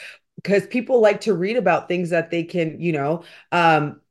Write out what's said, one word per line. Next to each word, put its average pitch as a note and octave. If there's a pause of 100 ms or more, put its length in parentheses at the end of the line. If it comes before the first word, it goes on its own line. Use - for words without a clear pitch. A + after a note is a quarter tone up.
(440)
'cause F#3+
people B3
like G#3
to G#3
read F#3+
about F3+
things F3+
that E3
they E3+
can, D#3+
you E3+
know, D3+ (280)
um, D#3+